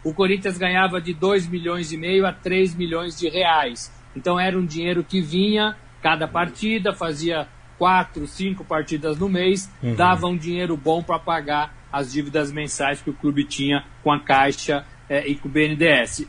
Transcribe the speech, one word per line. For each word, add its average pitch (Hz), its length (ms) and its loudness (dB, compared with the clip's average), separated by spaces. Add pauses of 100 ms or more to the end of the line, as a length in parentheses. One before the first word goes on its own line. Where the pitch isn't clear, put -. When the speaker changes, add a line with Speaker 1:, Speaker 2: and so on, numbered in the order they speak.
Speaker 1:
o 160 80 -4
Corinthians 190 440 0
ganhava 180 440 2
de 170 120 -6
dois 185 320 2
milhões 170 460 -4
e 165 60 -8
meio 190 280 2
a 180 60 0
três 185 420 0
milhões 170 460 -4
de 165 80 0
reais. 156 680 0 (220)
Então 175 240 0
era 185 180 0
um 185 80 0
dinheiro 170 380 -2
que 190 160 -2
vinha 202 560 2 (260)
cada 160 280 2
partida, 196 640 -2
fazia 160 520 -4 (320)
quatro, 170 500 2
cinco 190 380 -4
partidas 156 520 -2
no 190 120 -2
mês, 185 420 0 (100)
Speaker 2:
Uhum. 120 140 -2
Speaker 1:
dava 175 320 4
um 180 80 0
dinheiro 170 400 -2
bom 156 260 0
pra 165 160 -2
pagar 151 560 -2 (180)
as 143 200 -4
dívidas 143 400 -2
mensais 143 500 -4
que - 80 -8
o 139 40 -2
clube 143 320 0
tinha 143 400 -2 (180)
com 151 80 4
a 143 80 2
Caixa, 139 640 2 (240)
é, 143 160 0
e 143 100 -2
com - 120 -8
o 139 40 -10
B 151 140 4
N 151 120 0
D 160 80 2
E - 20 6 (140)
S. 117 280 -4